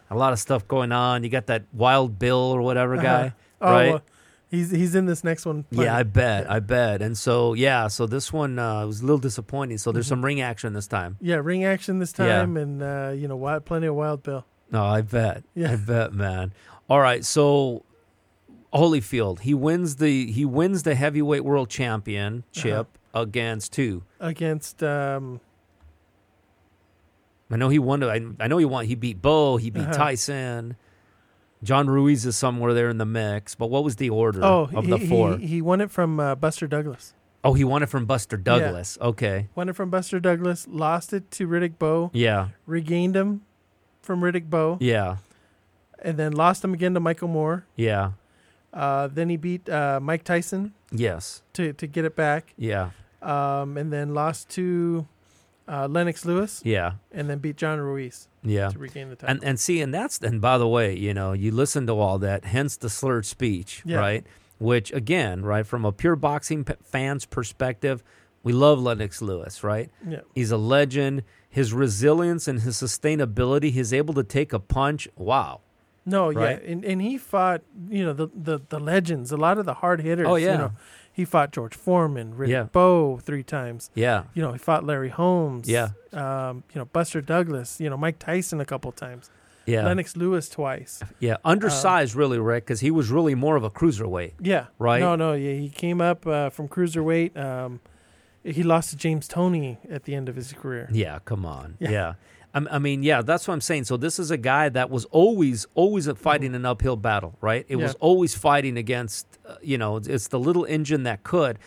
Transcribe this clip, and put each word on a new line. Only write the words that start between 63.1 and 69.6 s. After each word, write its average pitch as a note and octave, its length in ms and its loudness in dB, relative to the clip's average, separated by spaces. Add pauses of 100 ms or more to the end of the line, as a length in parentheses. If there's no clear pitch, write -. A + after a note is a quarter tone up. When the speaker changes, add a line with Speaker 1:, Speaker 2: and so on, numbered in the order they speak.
Speaker 1:
speech, G2 600 -4
Speaker 2:
Yeah. E3 120 -2
Speaker 1:
right? G#2 280 0 (320)
Which, A2+ 360 2
again, A2+ 500 0
right, G#2 220 0
from A#2+ 200 -4
a G#2 60 2
pure E3+ 240 2
boxing D3 480 -2
p-, - 180 -6
fan's C3+ 440 -4
perspective, B2+ 800 -4 (400)
we B2 100 0
love C#3+ 260 8
Lennox A2+ 420 -2
Lewis, F#2+ 420 -8